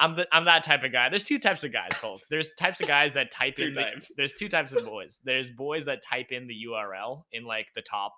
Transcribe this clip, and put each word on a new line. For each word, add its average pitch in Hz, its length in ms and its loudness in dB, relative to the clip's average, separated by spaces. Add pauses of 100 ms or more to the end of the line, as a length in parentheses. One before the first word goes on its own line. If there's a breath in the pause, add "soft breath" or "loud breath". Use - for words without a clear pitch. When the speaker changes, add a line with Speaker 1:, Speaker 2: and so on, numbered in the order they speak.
Speaker 1:
I'm 160 160 4
the, 175 160 0
I'm 165 140 8
that 165 180 8
type 147 180 4
of 135 80 0
guy. 123 180 4
There's 202 140 0
two 285 160 0
types 196 240 2
of 135 100 -6
guys, 92 220 -2
folks. 104 340 -8
There's 151 300 -2
types 185 220 0
of 151 80 -2
guys 147 260 4
that 131 160 -2
type 139 240 -4
Speaker 2:
Two 165 120 -2
Speaker 1:
in 139 80 -4
the, 131 80 -2
Speaker 2:
types. 117 340 -8
Speaker 1:
there's 139 160 -2
two 202 160 -8
types 147 240 -2
of 233 120 0
boys. 104 380 -12
There's 131 280 -2
boys 143 340 -6
that 139 180 -4
type 127 300 -6
in 123 160 -8
the 117 60 -10
U 113 200 -8
R 104 200 -4
L 123 360 -10
in, 117 140 -10
like, 110 320 -4
the 110 60 -6
top 104 360 -6